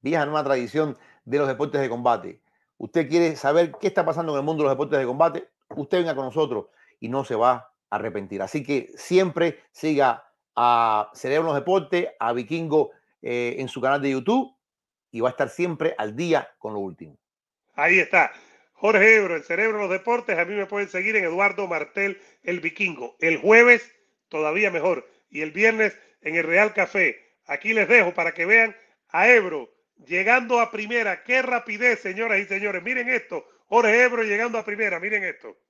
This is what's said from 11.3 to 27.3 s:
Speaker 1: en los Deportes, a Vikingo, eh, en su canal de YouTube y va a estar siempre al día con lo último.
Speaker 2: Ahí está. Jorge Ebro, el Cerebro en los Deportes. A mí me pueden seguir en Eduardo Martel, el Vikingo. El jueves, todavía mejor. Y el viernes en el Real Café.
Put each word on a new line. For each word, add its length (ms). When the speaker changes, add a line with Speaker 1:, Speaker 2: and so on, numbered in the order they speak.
Speaker 1:
en 120
los 80
Deportes, 460
a 140
Vikingo, 580
eh, 360
en 100
su 120
canal 220
de 80
YouTube 420
y 80
va 80
a 20
estar 180
siempre 480
al 200
día 420
con 160
lo 60
último. 360
Speaker 2:
Ahí 260
está. 320
Jorge 440
Ebro, 200
el 80
Cerebro 320
en 60
los 80
Deportes. 480
A 60
mí 100
me 120
pueden 220
seguir 280
en 80
Eduardo 420
Martel, 540
el 180
Vikingo. 600
El 180
jueves, 560
todavía 420
mejor. 380
Y 100
el 120
viernes 440
en 140
el 100
Real 300
Café. 440